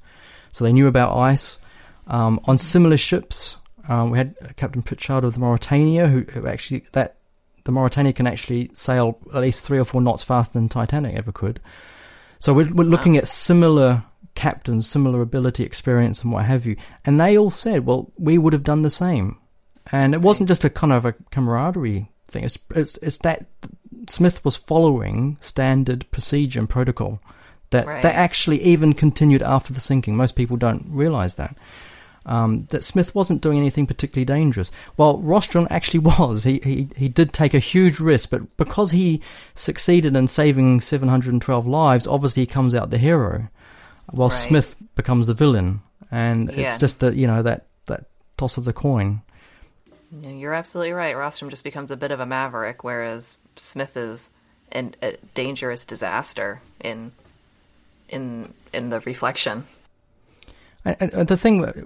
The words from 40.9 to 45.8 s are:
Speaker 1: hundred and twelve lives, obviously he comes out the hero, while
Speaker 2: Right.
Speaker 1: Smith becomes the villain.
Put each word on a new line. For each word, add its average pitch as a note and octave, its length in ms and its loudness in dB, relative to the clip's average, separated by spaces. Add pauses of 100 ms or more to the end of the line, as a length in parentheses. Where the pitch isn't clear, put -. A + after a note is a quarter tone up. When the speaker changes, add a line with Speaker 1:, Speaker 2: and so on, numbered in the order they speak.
Speaker 1:
hundred B2+ 240 0
and A#2+ 80 0
twelve A#2+ 260 -2
lives, C3+ 400 2
obviously C#3 360 0
he B2 40 -2
comes B2+ 280 0
out A2 160 -2
the A2+ 60 0
hero, A#2 520 0 (640)
while B2+ 180 2
Speaker 2:
Right. - 80 0
Speaker 1:
Smith - 380 2 (200)
becomes A#2+ 320 0
the A#2 60 0
villain. G#2 480 0 (300)